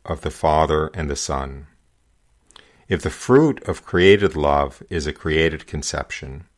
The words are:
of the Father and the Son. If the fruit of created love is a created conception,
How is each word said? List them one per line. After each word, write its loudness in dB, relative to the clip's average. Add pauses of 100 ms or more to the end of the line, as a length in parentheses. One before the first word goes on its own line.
of -6
the -6
Father 2
and -4
the -6
Son. -8 (1200)
If -2
the -4
fruit 4
of -6
created 4
love 0
is -4
a -6
created -2
conception, -10 (140)